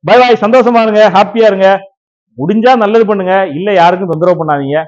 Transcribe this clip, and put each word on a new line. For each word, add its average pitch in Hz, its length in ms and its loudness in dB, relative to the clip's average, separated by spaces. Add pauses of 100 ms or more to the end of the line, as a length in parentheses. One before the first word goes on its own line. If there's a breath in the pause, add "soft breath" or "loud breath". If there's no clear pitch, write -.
பை 214 140 4
பை. 247 100 2 (140)
சந்தோஷமா 233 400 2
இருங்க, 214 180 2 (140)
ஹாப்பியா 214 340 2
இருங்க. 190 180 0 (680)
முடிஞ்சா 208 340 0 (120)
நல்லது 214 280 2
பண்ணுங்க, 190 240 -2 (220)
இல்ல 196 120 -6 (120)
யாருக்கும் 180 320 0
தொந்தரவு 165 280 -2
பண்ணாதீங்க. 147 460 -4